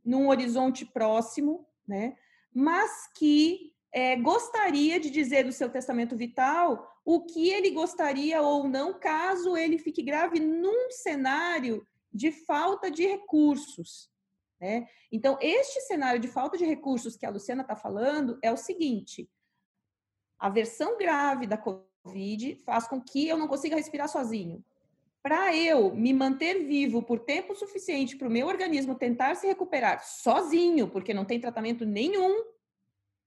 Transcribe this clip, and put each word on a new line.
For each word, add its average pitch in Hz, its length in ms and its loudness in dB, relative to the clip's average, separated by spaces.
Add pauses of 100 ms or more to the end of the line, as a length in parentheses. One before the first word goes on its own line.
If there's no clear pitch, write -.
num 262 260 4
horizonte 254 560 2
próximo, 233 800 0 (200)
né? 208 280 -4 (400)
Mas 339 600 0
que, 311 560 4 (180)
é, 254 240 0
gostaria 339 840 2
de 311 100 -4
dizer 269 340 2
no 247 80 -4
seu 247 180 -4
testamento 240 460 -4
vital 262 720 0 (160)
o 339 220 2
que 330 240 0
ele 381 220 2
gostaria 311 720 0
ou 285 260 2
não, 285 320 -2
caso 349 580 0
ele 330 220 2
fique 311 240 -6
grave 320 360 0
num 370 520 0
cenário 285 920 -2 (280)
de 262 180 0
falta 339 600 -2
de 330 160 0
recursos, 302 1000 2 (540)
né? 220 260 -4 (240)
Então, 269 300 2
este 494 400 2
cenário 269 380 0
de 233 80 -4
falta 262 280 -4
de 349 80 -2
recursos 285 540 -2
que - 80 -12
a - 60 -6
Luciana 247 320 -6
tá 220 120 -8
falando 247 680 -2
é 226 100 2
o 254 60 0
seguinte: 302 720 -6 (1120)
a 196 80 0
versão 226 480 -2
grave 285 520 0
da 208 100 -2
covid 196 1080 -8
faz 226 220 -2
com 269 140 -8
que 277 260 -2
eu 320 100 0
não 311 100 -2
consiga 294 280 -2
respirar 294 320 -4
sozinho, 220 560 -6 (600)
pra 330 320 2
eu 311 400 4
me 240 180 2
manter 269 520 2
vivo 269 360 0
por 233 180 -2
tempo 359 360 -4
suficiente 277 600 -4
pro 254 120 -6
meu 233 160 0
organismo 330 480 -2
tentar 247 420 0
se 392 120 -4
recuperar 320 580 0
sozinho, 320 840 4
porque 196 240 -4
não 196 120 -2
tem 240 140 -2
tratamento 233 460 -4
nenhum 370 580 0 (840)